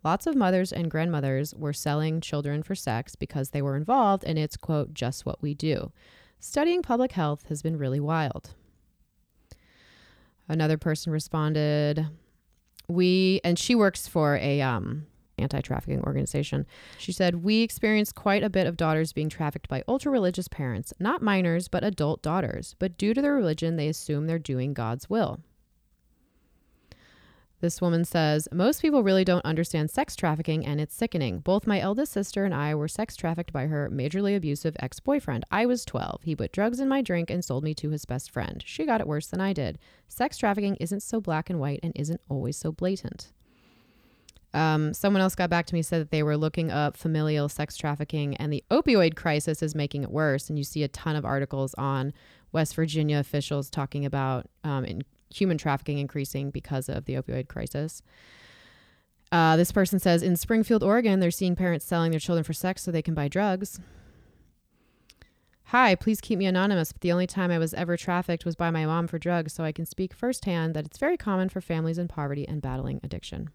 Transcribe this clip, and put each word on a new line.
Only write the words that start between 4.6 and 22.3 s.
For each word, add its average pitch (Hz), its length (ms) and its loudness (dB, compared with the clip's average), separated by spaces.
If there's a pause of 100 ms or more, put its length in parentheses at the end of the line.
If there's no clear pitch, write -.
just 131 320 -4
what - 160 -6
we 147 120 -2
do. 151 380 -2 (480)
Studying 339 420 2
public 247 300 0
health 147 360 -2
has 147 140 -6
been 160 160 -2
really 139 220 0
wild." 151 560 -2 (1900)
Another 156 300 2
person 160 340 -2
responded, 151 960 0 (800)
"We," 185 560 4
and 175 160 2
she - 160 2
works 202 320 4
for 147 300 4
a, 143 240 2
um, 131 460 -2 (300)
anti-trafficking 135 640 -2
organization. 139 640 -2 (320)
She - 140 -8
said, 175 320 0
"We 214 180 2
experience 214 520 2
quite 208 280 2
a 214 80 0
bit 185 180 2
of 170 100 -2
daughters 160 340 2
being 151 160 -2
trafficked 151 400 -4
by 131 180 -4
ultra-religious 226 640 0
parents, 123 500 -4
not 240 240 0
minors, 180 460 2
but - 160 0
adult 160 380 0
daughters. - 580 -2